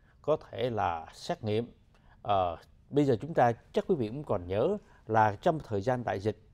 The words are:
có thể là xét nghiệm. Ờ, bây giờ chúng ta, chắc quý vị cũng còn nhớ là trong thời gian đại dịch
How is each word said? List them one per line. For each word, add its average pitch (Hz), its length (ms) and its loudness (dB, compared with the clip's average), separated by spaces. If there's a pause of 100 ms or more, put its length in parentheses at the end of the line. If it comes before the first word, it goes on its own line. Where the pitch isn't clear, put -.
(220)
có 151 160 2
thể 117 320 -4
là 90 440 -2
xét - 300 -8
nghiệm. 110 240 -2 (540)
Ờ, 92 360 0 (320)
bây 143 160 2
giờ 127 160 4
chúng 151 120 -10
ta, 127 180 4 (220)
chắc 214 140 -2
quý 196 80 2
vị 123 120 0
cũng 135 160 -10
còn 92 240 -4
nhớ 123 300 0 (300)
là 107 340 4
trong 160 180 2
thời 104 220 -4
gian 123 220 -2
đại 98 160 -2
dịch 104 180 -2 (160)